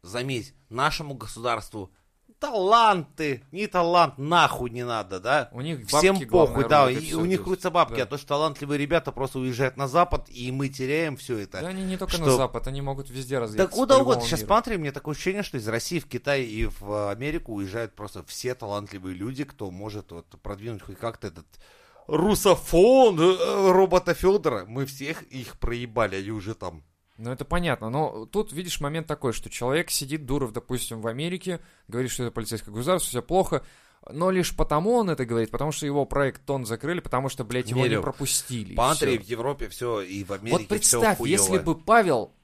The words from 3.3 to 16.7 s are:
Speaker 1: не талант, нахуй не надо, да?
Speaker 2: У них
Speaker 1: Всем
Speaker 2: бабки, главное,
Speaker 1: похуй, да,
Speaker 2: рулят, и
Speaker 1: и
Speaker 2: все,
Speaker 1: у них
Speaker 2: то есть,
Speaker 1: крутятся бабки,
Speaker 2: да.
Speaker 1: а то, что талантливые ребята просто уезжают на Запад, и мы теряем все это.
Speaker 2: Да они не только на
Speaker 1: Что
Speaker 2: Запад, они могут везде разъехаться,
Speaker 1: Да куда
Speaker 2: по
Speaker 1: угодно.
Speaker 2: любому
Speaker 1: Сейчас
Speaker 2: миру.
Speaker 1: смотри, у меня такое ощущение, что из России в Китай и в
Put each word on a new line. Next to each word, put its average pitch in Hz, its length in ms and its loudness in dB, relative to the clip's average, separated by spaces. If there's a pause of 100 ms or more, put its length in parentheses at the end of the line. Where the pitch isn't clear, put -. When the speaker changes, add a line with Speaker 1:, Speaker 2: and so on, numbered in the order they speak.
Speaker 1:
не 202 160 -6
талант, 170 520 4
нахуй 143 520 2
не 120 140 -8
надо, 101 360 -4
да? 127 320 0
Speaker 2:
У 120 100 -10
них 139 240 -8
Speaker 1:
Всем 175 300 4
Speaker 2:
бабки, 143 120 -6
главное, 165 260 6
Speaker 1:
похуй, 131 140 2
да, 143 160 10
Speaker 2:
рулят, 127 160 2
и - 40 -8
Speaker 1:
и - 40 -8
Speaker 2:
все, 160 120 -2
Speaker 1:
у 165 40 0
них 175 40 0
Speaker 2:
то 185 40 2
есть, 190 120 0
Speaker 1:
крутятся 185 260 -2
бабки, 156 260 2
Speaker 2:
да. 131 60 0
Speaker 1:
а 120 40 0
то, 147 120 -8
что - 100 -14
талантливые 147 500 0
ребята 143 320 0
просто 131 280 -6
уезжают 127 400 -2
на 135 100 -2
Запад, 160 400 2
и 123 240 -8
мы 135 160 -2
теряем 139 480 -2
все 117 220 -6
это. 95 240 -8
Speaker 2:
Да 165 60 -6
они 190 160 -6
не 185 120 -4
только 185 220 -4
на 165 80 -2
Speaker 1:
Что 131 100 6
Speaker 2:
Запад, 123 320 -2
они 139 140 -6
могут 135 260 -6
везде 127 300 -6
разъехаться, 113 360 0
Speaker 1:
Да 208 60 0
куда 269 160 6
Speaker 2:
по 262 60 8
Speaker 1:
угодно. 254 160 2
Speaker 2:
любому 233 80 -2
Speaker 1:
Сейчас - 140 0
Speaker 2:
миру. - 80 -8
Speaker 1:
смотри, 226 280 2
у - 40 -4
меня 143 120 -4
такое 143 220 -8
ощущение, 190 280 -2
что - 140 -6
из 110 100 -4
России 113 320 -2
в - 80 -8
Китай 135 380 -2
и 110 220 -2
в 101 440 -4